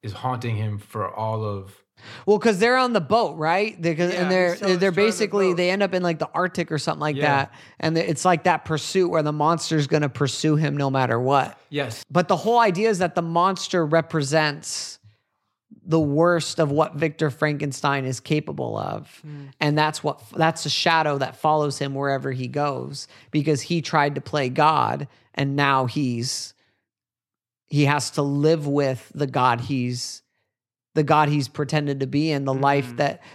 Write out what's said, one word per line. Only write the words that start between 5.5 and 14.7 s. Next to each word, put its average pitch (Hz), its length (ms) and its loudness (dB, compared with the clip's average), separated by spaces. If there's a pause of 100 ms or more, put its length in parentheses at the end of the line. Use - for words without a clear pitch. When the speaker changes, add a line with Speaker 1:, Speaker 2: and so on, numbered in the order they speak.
Speaker 2:
they 180 120 2
end 196 140 0
up 185 100 0
in, 180 100 0
like, 170 160 0
the 147 140 -4
Arctic 175 400 -2
or 156 40 -2
something 160 220 -4
like 151 160 -2
Speaker 1:
Yeah. 139 60 -2 (240)
Speaker 2:
that. - 80 -20 (260)
And 160 180 0
it's 170 280 -2
like 175 180 4
that - 220 2
pursuit 170 440 0
where 156 140 0
the 151 80 0
monster's 151 560 0
gonna 151 220 2
pursue 147 480 0
him 147 180 0
no 143 140 0
matter 127 280 2
what. 131 400 0 (120)
Speaker 1:
Yes. 139 420 -6
Speaker 2:
But 175 160 2
the 196 80 2
whole 220 240 2
idea 214 300 2
is 196 100 0
that 175 160 -2
the 175 60 0
monster 170 640 0
represents 156 1120 -2 (840)